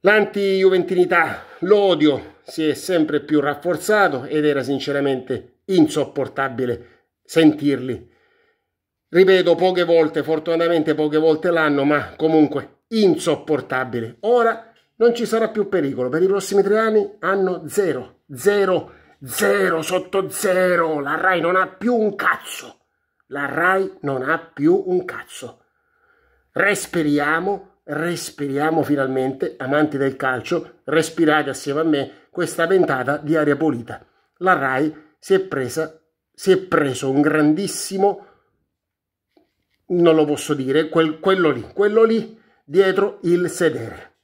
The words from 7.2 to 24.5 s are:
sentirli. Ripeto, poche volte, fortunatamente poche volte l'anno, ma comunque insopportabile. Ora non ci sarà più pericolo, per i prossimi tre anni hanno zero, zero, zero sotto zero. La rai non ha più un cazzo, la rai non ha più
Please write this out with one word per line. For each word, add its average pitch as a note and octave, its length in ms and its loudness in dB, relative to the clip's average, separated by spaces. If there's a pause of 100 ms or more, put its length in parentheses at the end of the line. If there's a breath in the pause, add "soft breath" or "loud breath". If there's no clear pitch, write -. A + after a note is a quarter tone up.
sentirli. C#3+ 880 0 (1000 soft breath)
Ripeto, F3+ 460 6
poche F3+ 280 0
volte, D#3+ 380 2
fortunatamente D#3+ 720 0
poche D3+ 240 0
volte D#3+ 320 2
l'anno, D3+ 340 2
ma D3 320 0
comunque D#3 600 2 (100)
insopportabile. C3 1300 -2
Ora A3+ 440 0 (320 soft breath)
non A#3 180 4
ci A#3 100 -4
sarà A3 240 0
più A3 220 -4
pericolo, C#3 400 -2
per D#3 100 0
i F#3 60 2
prossimi G3 360 0
tre G3 140 2
anni G#3+ 340 2 (100)
hanno F#3 480 -2
zero, C#3 560 -4 (100)
zero, F#3 580 0 (320 loud breath)
zero F#3+ 560 0
sotto F#3 480 -4
zero. F3+ 720 0
La C#3+ 140 -4
rai F3+ 260 0
non E3+ 160 0
ha F#3 120 0
più B3 260 -2
un G#3+ 200 0
cazzo, - 680 -8 (480)
la C#3+ 180 -6
rai F3+ 440 0 (100)
non C3+ 280 -4
ha D#3+ 100 0
più E3 500 0